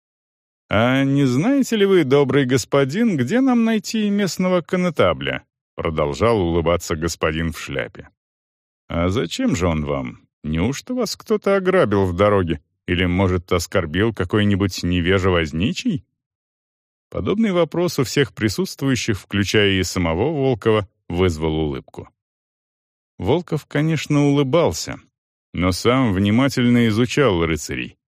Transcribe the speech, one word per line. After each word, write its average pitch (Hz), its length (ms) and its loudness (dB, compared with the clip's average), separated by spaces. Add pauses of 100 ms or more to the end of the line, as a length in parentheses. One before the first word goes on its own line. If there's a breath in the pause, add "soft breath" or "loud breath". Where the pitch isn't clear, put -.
(720)
«А 123 340 2
не 139 220 2
знаете 226 500 0
ли 202 80 4
вы, 190 200 4
добрый 135 420 2
господин, 143 680 0
где 143 240 0
нам 247 240 2
найти 220 440 -2
местного 185 540 0
конетабля?» 90 840 -2 (300)
продолжал 78 680 0
улыбаться 85 540 0
господин 80 580 -4
в - 60 -12
шляпе. 65 500 -10 (800)
«А 85 200 -2
зачем 165 480 -2
же 90 100 -2
он 80 180 0
вам? 67 440 -6 (160)
Неужто 90 500 -4
вас 240 220 -4
кто-то 202 400 -2
ограбил 175 480 2
в 90 100 -2
дороге? 95 460 2 (260)
Или, 90 200 0
может, 90 460 0
оскорбил 90 640 0
какой-нибудь 101 680 0
невежа 90 460 2
возничий?» 87 760 -2 (1080)
Подобный 190 420 -2
вопрос 170 460 0
у 139 60 0
всех - 300 -2
присутствующих, 123 840 -2
включая 101 520 0
и 95 100 0
самого 92 500 -2
Волкова, 113 560 0 (200)
вызвал 80 480 0
улыбку. 73 520 -6 (1120)
Волков, 147 480 -2
конечно, 151 600 0
улыбался, 139 760 0 (520)
но 92 180 0
сам 120 420 2
внимательно 120 760 2
изучал 107 580 2
рыцарей, 73 500 -6 (120)